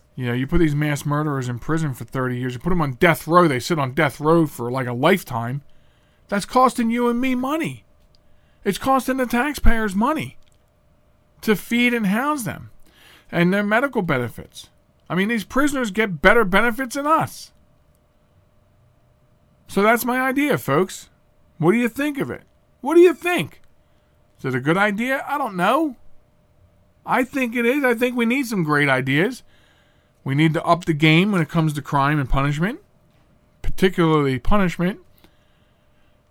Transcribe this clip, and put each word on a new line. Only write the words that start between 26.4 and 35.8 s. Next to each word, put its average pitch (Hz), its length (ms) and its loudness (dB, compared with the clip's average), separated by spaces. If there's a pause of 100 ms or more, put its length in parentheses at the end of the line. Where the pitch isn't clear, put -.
I 214 160 0
think 247 320 -4
it 240 100 -2
is. 269 200 0
I 247 100 2
think 247 220 -2
we 233 100 0
need 254 200 0
some 208 180 -2
great 147 240 2
ideas. 139 560 0 (800)
We 135 100 -4
need 156 200 4
to 165 100 -2
up 170 200 0
the 170 80 -2
game 160 400 4
when 185 80 0
it 151 80 -2
comes 160 240 0
to 147 80 -6
crime 143 380 0
and 135 100 -4
punishment, 151 520 -2 (840)
particularly 156 760 2
punishment, 190 600 0 (1300)